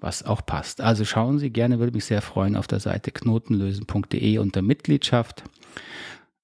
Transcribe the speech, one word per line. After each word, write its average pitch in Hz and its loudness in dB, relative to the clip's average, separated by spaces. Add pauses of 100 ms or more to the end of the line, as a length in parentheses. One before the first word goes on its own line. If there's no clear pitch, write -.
was - -6
auch - -2
passt. - -6
Also 107 4
schauen 127 2
Sie 139 -2
gerne, 117 2
würde 120 0
mich 113 -2
sehr 101 0
freuen, 98 0
auf 101 -2
der 104 0
Seite 95 -4
knotenlösen 104 0
punkt - -4
de 107 2
unter 98 0
Mitgliedschaft. 123 0 (1000)